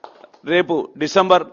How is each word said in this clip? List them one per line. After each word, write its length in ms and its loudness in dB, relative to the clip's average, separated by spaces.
రేపు 520 -2
డిసెంబర్ 560 2